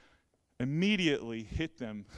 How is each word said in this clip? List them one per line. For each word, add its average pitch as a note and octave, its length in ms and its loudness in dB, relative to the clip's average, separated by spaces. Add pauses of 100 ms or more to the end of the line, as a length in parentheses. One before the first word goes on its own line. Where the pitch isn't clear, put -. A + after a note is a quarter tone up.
(600)
immediately D3 840 2
hit D#3 360 -4
them G#2+ 280 -8 (120)